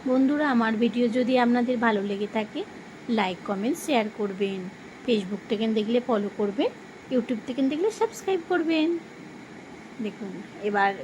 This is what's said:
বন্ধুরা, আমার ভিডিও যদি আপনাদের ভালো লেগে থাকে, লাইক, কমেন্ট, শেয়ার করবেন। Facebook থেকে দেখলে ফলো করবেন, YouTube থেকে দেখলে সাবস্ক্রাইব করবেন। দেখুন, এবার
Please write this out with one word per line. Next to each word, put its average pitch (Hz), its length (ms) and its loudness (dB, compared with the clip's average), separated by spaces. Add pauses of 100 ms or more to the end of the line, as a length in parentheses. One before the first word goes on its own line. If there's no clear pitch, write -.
বন্ধুরা, 269 420 4
আমার 226 260 4
ভিডিও 240 320 2
যদি 247 300 4
আপনাদের 240 380 4
ভালো 220 260 4
লেগে 202 300 -2
থাকে, 226 320 -4 (440)
লাইক, 202 360 0
কমেন্ট, 208 340 -2
শেয়ার 240 260 2 (140)
করবেন। 196 500 -2 (380)
Facebook 202 420 0
থেকে 220 200 0
দেখলে 220 380 2
ফলো 208 300 2
করবেন, 214 320 0 (420)
YouTube 254 360 0
থেকে 269 160 -2
দেখলে 302 280 2
সাবস্ক্রাইব 381 580 -2
করবেন। 330 500 2 (1040)
দেখুন, 202 400 -8 (200)
এবার 202 420 4